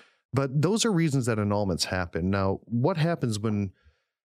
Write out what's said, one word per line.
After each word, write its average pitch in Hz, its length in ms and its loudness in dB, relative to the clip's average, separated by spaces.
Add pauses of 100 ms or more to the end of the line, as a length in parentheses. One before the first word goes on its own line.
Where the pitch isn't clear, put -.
(340)
But 139 280 0
those 208 240 2
are 226 60 2
reasons 143 360 2
that 113 100 0
annulments 101 480 0
happen. 90 440 -2
Now, 98 360 0
what 127 320 0
happens 147 420 0
when, 104 320 -2 (540)